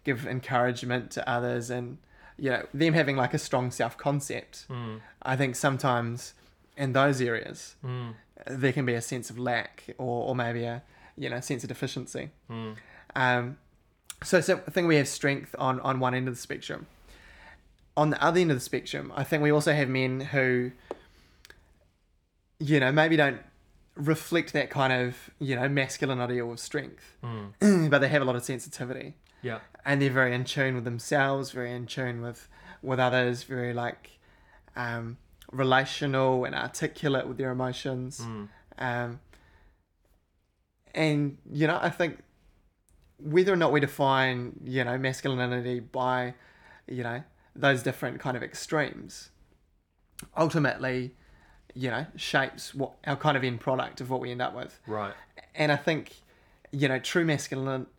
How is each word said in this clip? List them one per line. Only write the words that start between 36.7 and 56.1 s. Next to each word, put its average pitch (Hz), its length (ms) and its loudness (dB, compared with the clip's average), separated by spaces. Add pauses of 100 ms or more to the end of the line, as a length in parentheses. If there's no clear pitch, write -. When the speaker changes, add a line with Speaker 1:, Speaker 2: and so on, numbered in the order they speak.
Speaker 1:
with 127 120 -8
their 131 120 -2
emotions. 127 680 -4
Speaker 2:
Mm. 110 280 -10 (300)
Speaker 1:
Um, 123 420 -4 (1700)
and, 147 440 2 (120)
you 147 160 2
know, 165 140 2
I 170 100 2
think 165 280 -2 (1000)
whether 180 340 4
or 185 40 4
not 160 160 6
we 147 80 6
define, 131 840 2
you 127 200 0
know, 120 140 0
masculinity 123 800 -2
by, 127 540 -2 (540)
you 123 140 -6
know, 120 200 -6 (320)
those 139 280 2
different 127 380 -4
kind 127 160 -4
of 117 60 -6
extremes, - 880 -6 (1080)
ultimately, 131 800 0 (600)
you 127 160 -4
know, 127 160 -4 (100)
shapes - 580 -2
what 139 180 -4 (140)
our 143 100 0
kind 147 200 2
of 127 80 0
end 123 160 -2
product 131 400 -2
of 127 100 -8
what 127 100 -2
we 123 100 -6
end 123 120 -6
up 123 120 -2
with. 127 320 -12
Speaker 2:
Right. 107 260 -4 (420)
Speaker 1:
And 151 160 2
I 143 60 4
think, 151 400 -2 (560)